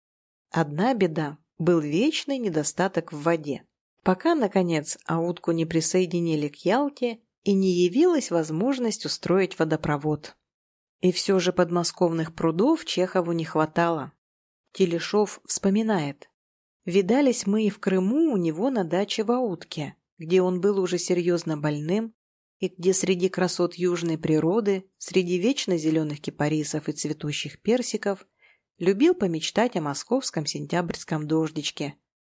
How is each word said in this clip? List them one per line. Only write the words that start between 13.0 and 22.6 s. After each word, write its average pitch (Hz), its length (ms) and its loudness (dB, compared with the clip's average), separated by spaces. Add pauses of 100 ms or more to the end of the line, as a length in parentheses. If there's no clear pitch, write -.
не 165 120 -2
хватало. 156 680 0 (600)
Телешов 185 760 0
вспоминает: 196 840 -2 (560)
«Видались 226 640 2
мы 214 180 2
и 202 60 4
в - 100 -16
Крыму 208 500 2
у 226 60 0
него 170 340 0
на 220 140 -2
даче 196 400 -2
в 233 80 0
Аутке, 175 640 -4 (220)
где 175 240 2
он 180 180 0
был 202 180 2
уже 180 200 -2
серьезно 170 580 -2
больным, 156 580 -2 (460)